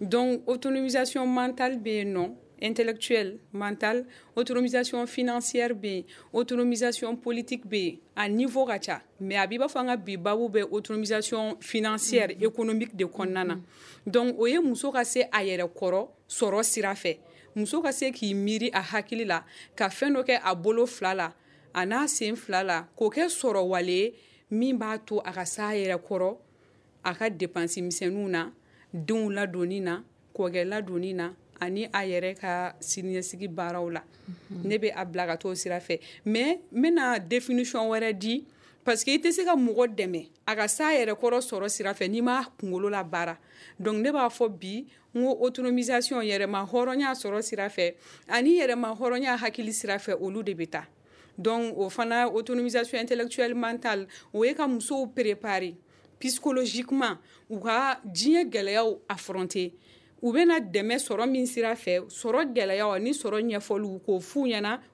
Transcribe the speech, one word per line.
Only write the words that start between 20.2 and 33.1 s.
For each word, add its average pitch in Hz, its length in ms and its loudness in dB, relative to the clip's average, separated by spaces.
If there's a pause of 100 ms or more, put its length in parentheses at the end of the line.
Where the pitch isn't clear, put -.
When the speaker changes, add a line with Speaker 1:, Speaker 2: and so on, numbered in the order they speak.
Speaker 1:
kɛ 254 180 4
a 185 140 2
bolo 220 300 2
fila 190 280 -2
la, 170 180 -2 (400)
a 185 140 0
n'a 254 220 2
sen 220 260 0
fila 196 300 0
la, 175 320 0
k'o 220 140 2
kɛ 320 160 2
sɔrɔ 220 380 0
wale 180 240 0
ye 190 260 2 (340)
min 240 300 2
b'a 220 260 -4
to 208 140 -4
a 185 140 -4
ka 180 120 -6
se 175 160 -6
a 208 120 -2
yɛrɛ 190 260 0
kɔrɔ, 185 380 -2 (680)
a 180 100 0
ka 220 140 -2
dépense 170 500 -2
misɛnninw 180 500 -2
na, 180 220 -2 (440)
denw 214 360 0
ladonni 190 500 -2
na, 180 220 -4 (320)
kɔkɛ 180 300 0
ladonni 190 500 -2
na, 175 180 -4 (260)
ani 190 280 -2
a 202 180 0
yɛrɛ 185 340 -2
ka 180 400 -2
siniɲɛsigi 185 720 -4